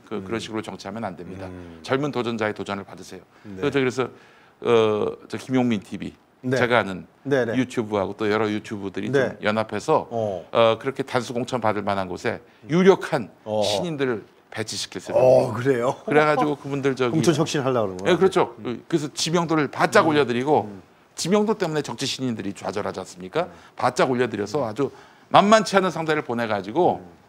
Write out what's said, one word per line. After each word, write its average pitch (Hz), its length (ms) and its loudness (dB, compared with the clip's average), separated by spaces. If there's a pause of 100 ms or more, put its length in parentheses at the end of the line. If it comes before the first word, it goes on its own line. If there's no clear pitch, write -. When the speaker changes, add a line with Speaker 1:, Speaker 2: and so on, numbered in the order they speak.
Speaker 1:
그, 113 80 -6
Speaker 2:
음. 98 80 -6
Speaker 1:
그런 110 160 -6
식으로 110 200 -6
정치하면 98 440 -8
안 92 120 -8
됩니다. 95 300 -12
Speaker 2:
음. 90 360 -14
Speaker 1:
젊은 139 280 0
도전자의 113 420 -2
도전을 98 320 -8
받으세요. 90 380 -16 (220)
Speaker 2:
네. 98 180 -14
Speaker 1:
그, 143 80 0
저, 131 80 0
그래서, 127 300 0 (520)
어, 110 460 4 (220)
저 113 100 -8
김용민 123 420 0
티비, 85 340 -10 (280)
Speaker 2:
네. 127 160 -2
Speaker 1:
제가 120 220 4
아는 95 260 -4 (160)
Speaker 2:
네, 135 240 0
네. 113 100 -2
Speaker 1:
유튜브하고 107 600 -2
또 107 120 0
여러 107 200 2
유튜브들이 101 600 -6
Speaker 2:
네. 131 200 2
Speaker 1:
좀 107 120 -12
연합해서, 107 680 0
Speaker 2:
어. 104 420 -4
Speaker 1:
어, 113 260 6
그렇게 135 240 -4
단수 127 300 -4
공천 120 300 -4
받을 107 200 0
만한 98 260 -2
곳에 92 340 -6 (260)
유력한 165 640 4 (140)
Speaker 2:
어. 107 180 0
Speaker 1:
신인들을 123 640 -2 (260)
배치시킬 - 480 -8
Speaker 2:
어, - 20 -10
Speaker 1:
생각입니다. 127 540 4
Speaker 2:
그래요? 123 500 0
Speaker 1:
그래가지고 151 520 4
그분들 139 400 -2
저기 123 160 2
Speaker 2:
공천 120 220 4
혁신하려고 127 640 0
그러는 98 160 0
Speaker 1:
예, 180 60 4
그렇죠. 185 300 4
Speaker 2:
거예요? - 100 -18
음. 113 40 -16 (180)
Speaker 1:
그, - 80 -20
그래서 151 260 -2
지명도를 160 540 0
바짝 175 360 4
Speaker 2:
음. 160 40 2
Speaker 1:
올려드리고 131 600 2
Speaker 2:
음. 95 120 -16 (320)
Speaker 1:
지명도 208 400 2
때문에 160 260 -2
정치 123 240 -6
신인들이 113 480 -4
좌절하지 95 480 -6
않습니까? 92 440 -6
Speaker 2:
음. 180 60 -10 (240)
Speaker 1:
바짝 127 360 2
올려드려서 120 560 -2
아주 123 240 -4 (400)
만만치 196 480 6
않은 185 120 4
상대를 156 320 -2
보내가지고, 113 800 0
Speaker 2:
음. 87 260 -20